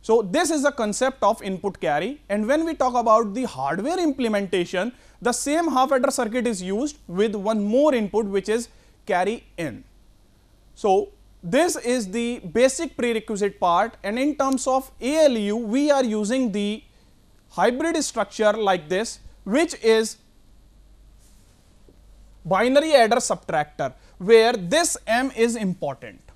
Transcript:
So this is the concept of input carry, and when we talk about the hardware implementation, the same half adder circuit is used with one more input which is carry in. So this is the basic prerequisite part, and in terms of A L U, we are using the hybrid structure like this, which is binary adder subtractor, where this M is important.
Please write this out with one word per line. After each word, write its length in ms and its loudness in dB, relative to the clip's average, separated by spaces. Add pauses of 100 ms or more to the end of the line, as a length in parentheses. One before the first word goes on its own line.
So 200 2
this 300 0
is 120 0
the 80 2
concept 520 -2
of 200 2
input 380 -8
carry, 480 -2
and 180 -2
when 200 0
we 80 -4
talk 200 -2
about 380 2
the 120 -4
hardware 540 -4
implementation, 920 -2 (300)
the 100 0
same 360 -2
half 240 0
adder 180 2
circuit 360 -2
is 160 -4
used 360 -4 (100)
with 260 0
one 300 -2
more 300 4
input 320 -2
which 240 -4
is 180 -2 (380)
carry 380 -2 (120)
in. 260 -10 (920)
So 340 2 (340)
this 340 2
is 340 -2
the 300 -4
basic 580 0
prerequisite 600 -2
part, 440 2
and 160 -6
in 180 -2
terms 300 -2
of 240 -2 (100)
A 240 2
L 140 4
U, 180 -2
we 340 0
are 140 4
using 480 -2
the 320 -4 (680)
hybrid 520 0
structure 480 -2
like 380 -2
this, 300 -4 (240)
which 380 0
is 360 2 (2250)
binary 480 2
adder 240 6
subtractor, 760 -4 (240)
where 340 6
this 540 -2
M 280 -2
is 220 0
important. 640 -6 (140)